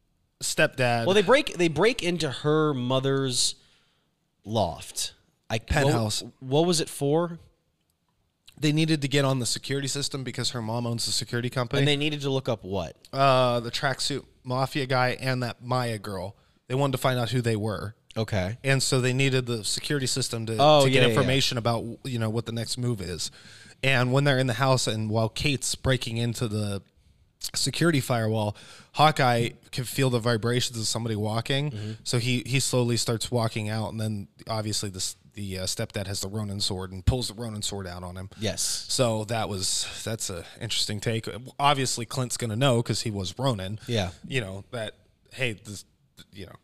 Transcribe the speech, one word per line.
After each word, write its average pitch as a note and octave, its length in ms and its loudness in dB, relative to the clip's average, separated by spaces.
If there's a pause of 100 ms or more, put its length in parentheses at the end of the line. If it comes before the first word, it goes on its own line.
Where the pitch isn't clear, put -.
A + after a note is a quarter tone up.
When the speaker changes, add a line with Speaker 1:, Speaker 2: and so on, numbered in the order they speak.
(420)
Speaker 1:
Stepdad. B2 640 2
Speaker 2:
Well, F#3 80 4
they G#3 80 6
break, B3 360 4
they F3 100 4
break F3+ 340 2
into D#3+ 280 0
her D3+ 440 2
mother's C3 840 0 (880)
loft. G2 680 -2 (360)
I, A2+ 60 0
what, - 100 -6
Speaker 1:
Penthouse. C3 560 2 (180)
Speaker 2:
what C#3 260 2
was E3+ 140 2
it - 80 -2
for? E3 500 0 (1200)
Speaker 1:
They D3+ 140 4
needed D#3 300 2
to C#3 60 0
get C#3+ 160 4
on C3 160 2
the A2+ 60 -2
security C#3 420 -2
system C3+ 360 -4
because A#2+ 260 -4
her A#2+ 120 -4
mom A#2 240 -2
owns A#2 200 -2
the A2 60 -4
security A#2+ 380 -2
company. C3 300 0
Speaker 2:
And C#3 80 4
they C#3+ 80 4
needed D3 260 -2
to C#3 80 -2
look C3+ 180 0
up A2+ 160 -2
what? F#2 320 -4 (160)
Speaker 1:
Uh, B2+ 480 4
the A#2 100 -6
tracksuit C3+ 540 -2 (200)
mafia B2+ 420 -2
guy B2+ 340 2
and B2+ 220 -2
that A#2 200 -6
Maya A#2+ 360 -2
girl. G2 380 -8 (320)
They B2+ 60 -2
wanted C#3 180 2
to B2 60 -2
find B2+ 200 2
out A2+ 120 0
who B2+ 100 0
they A2+ 160 2
were. G#2 380 -4 (220)
Speaker 2:
Okay. G#2+ 460 -2
Speaker 1:
And C3+ 200 2
so C3 180 2
they B2 120 2
needed C3 340 2
the A2+ 180 -4
security C#3 420 -2
system A#2 400 -2
to, A2 120 -4
Speaker 2:
Oh, D3 260 8
Speaker 1:
to C3 60 4
get B2+ 40 6
Speaker 2:
yeah, C3 60 6
yeah, B2 80 6
yeah. A2+ 60 4
Speaker 1:
information C3 440 2
about, A#2 260 0 (200)
you B2 140 -4
know, A2 120 0
what A2+ 160 -2
the A2+ 60 -6
next A2+ 260 -4
move A#2+ 220 -2
is. E2+ 300 -6 (520)
And B2+ 300 4
when C#3 120 4
they're C3+ 140 4
in C3 80 2
the A#2+ 80 0
house C3 320 4
and A2 240 -2
while A2+ 180 2
Kate's - 460 -2
breaking A#2+ 420 0
into A#2 300 -2
the G2+ 340 -2 (760)
security D3+ 460 2
firewall, A2 560 0 (360)
Hawkeye B2+ 580 4 (220)
can B2+ 120 -4
feel C3 260 2
the A#2+ 100 2
vibrations A#2+ 580 0
of G#2+ 80 -4
somebody A2+ 300 -2
walking. A2+ 560 -2
Speaker 2:
Mm-hmm. G#2 180 -8 (140)
Speaker 1:
So B2 140 0
he, B2 280 0
he C3 140 0
slowly A#2+ 360 2
starts - 360 -2
walking A2+ 360 0
out, A2 220 -4
and A2 100 -6
then G#2+ 280 -4 (200)
obviously G#2+ 400 -4
the F#2 100 -10
s-, - 180 -6 (180)
the, G2 240 -6
uh, F#2 60 -8
stepdad G#2 420 -4
has G2+ 140 -6
the F#2+ 80 -4
Ronin G2+ 320 -6
sword F#2+ 320 -4
and F#2+ 120 -12
pulls B2 240 2
the G#2 60 -10
Ronin A2 260 -8
sword G2 280 -6
out F2+ 160 -10
on F2+ 120 -10
him. F#2+ 220 -12
Speaker 2:
Yes. G2 240 -2 (260)
Speaker 1:
So A2+ 360 0
that G#2+ 240 -2
was, F#2+ 380 -2 (180)
that's A2 260 -6
a E2+ 140 -8 (160)
interesting G#2 400 -2
take. A2+ 280 -2 (300)
Obviously, C3+ 480 2
Clint's B2+ 300 -4
gonna A2+ 200 -4
know B2 260 4
'cause - 200 -2
he A#2 80 -4
was F#2+ 260 -6
Ronin. A2 520 -4
Speaker 2:
Yeah. G2+ 220 0 (160)
Speaker 1:
You C3 140 -2
know, G2 300 -8
that, A2 240 -8 (380)
hey, B2 220 -4
this, G2+ 300 -14 (480)
you F#2+ 140 -14
know, - 180 -18